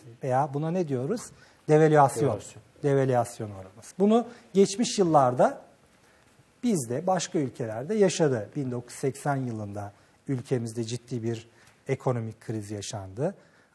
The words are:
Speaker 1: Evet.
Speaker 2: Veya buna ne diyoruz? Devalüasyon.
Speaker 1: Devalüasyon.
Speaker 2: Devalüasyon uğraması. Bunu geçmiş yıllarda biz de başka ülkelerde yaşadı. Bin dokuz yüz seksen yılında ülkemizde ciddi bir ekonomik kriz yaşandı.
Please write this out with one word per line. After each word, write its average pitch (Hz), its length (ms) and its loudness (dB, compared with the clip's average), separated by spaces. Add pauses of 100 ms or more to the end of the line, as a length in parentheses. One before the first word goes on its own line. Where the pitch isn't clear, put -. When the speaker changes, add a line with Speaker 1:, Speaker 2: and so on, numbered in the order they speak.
Speaker 1:
Evet. 117 180 -16
Speaker 2:
Veya 135 300 0
buna 156 160 -4
ne 175 180 -2
diyoruz? 139 340 -4 (460)
Devalüasyon. 151 600 6
Speaker 1:
Devalüasyon. - 320 -8 (200)
Speaker 2:
Devalüasyon 127 680 0
uğraması. 95 480 -18
Bunu 220 280 4 (280)
geçmiş 196 440 2
yıllarda 156 640 4 (1000)
biz 160 280 0
de 156 160 -6
başka 180 320 0
ülkelerde 127 560 -4
yaşadı. 151 640 2
Bin 131 140 -4
dokuz 120 220 -8
yüz - 80 -16
seksen 139 360 -2
yılında 104 560 -8 (360)
ülkemizde 120 560 -4
ciddi 117 380 -8
bir 113 260 -6 (400)
ekonomik 120 520 -4
kriz 107 300 -8
yaşandı. 107 640 -8 (400)